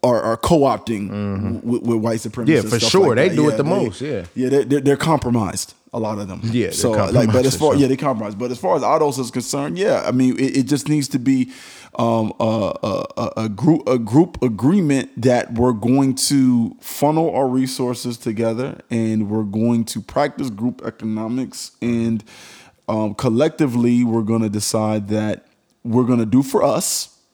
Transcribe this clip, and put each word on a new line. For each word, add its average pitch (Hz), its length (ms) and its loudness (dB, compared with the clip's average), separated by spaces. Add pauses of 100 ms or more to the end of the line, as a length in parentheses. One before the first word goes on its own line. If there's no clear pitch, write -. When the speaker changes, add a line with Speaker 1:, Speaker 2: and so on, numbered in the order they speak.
Speaker 1:
are, 123 180 4
are 117 160 0
co-opting 113 720 2
Speaker 2:
Mm-hmm. 98 520 -4
Speaker 1:
w-, 120 200 -2
with 117 220 0
white 110 160 -2
supremacists 117 300 -6
Speaker 2:
Yeah, 151 100 6
Speaker 1:
and 107 100 -4
Speaker 2:
for 117 100 0
Speaker 1:
stuff 117 120 0
Speaker 2:
sure. 185 160 6
Speaker 1:
like 120 80 4
Speaker 2:
They 147 140 4
Speaker 1:
that. 170 60 -2
Speaker 2:
do 151 120 4
it 147 40 2
Speaker 1:
Yeah, 139 60 -2
Speaker 2:
the 143 60 0
Speaker 1:
they, 147 60 0
Speaker 2:
most, 160 320 -2
yeah. 123 240 -6 (100)
Speaker 1:
yeah, 127 140 -2
they, 139 160 4
they're, 139 160 0
they're 139 160 2
compromised. 120 760 -2 (200)
A 120 60 -6
lot 107 200 -4
of 101 100 -8
them. 92 140 -12
Speaker 2:
Yeah, 113 240 -2
they're - 40 -6
Speaker 1:
So, 123 200 0
like, 104 200 0
but 120 60 4 (280)
as 131 120 0
Speaker 2:
compromised, - 20 -4
Speaker 1:
far, 151 140 4
Speaker 2:
so. 143 60 2
Speaker 1:
yeah, 139 80 4
they 131 100 0
compromised. 110 420 -4
But 123 120 -4
as 120 80 -8
far 180 180 0
as 131 60 -2
adults 143 340 2
is 123 120 -4
concerned, 143 480 -6
yeah, 180 280 0
I - 60 -2
mean, 127 280 2
it, 131 180 0
it 135 60 2
just 139 240 -2
needs 151 220 0
to 135 100 -2
be, 127 320 0 (480)
um, 113 400 0
a, 110 420 0
a, 95 240 -4 (120)
a, 101 140 -4 (120)
a 110 60 -4
group, 123 400 0
a 127 100 2
group 120 420 2
agreement 135 680 2 (120)
that 123 340 2
we're 123 180 2
going 127 420 2
to 127 640 2
funnel 156 560 0
our 135 140 0
resources 127 680 -4
together 113 640 -4 (100)
and 110 400 0
we're 110 140 0
going 113 400 0
to 113 160 -6
practice 143 500 -4
group 113 360 -6
economics 113 840 -8 (100)
and, 117 420 -2 (640)
um, 107 260 -2
collectively 120 920 2
we're 113 160 0
gonna 113 260 0
decide 107 640 -2
that 107 360 -2 (380)
we're 120 220 2
gonna 117 200 2
do 113 160 4
for 139 220 0
us - 560 -2 (140)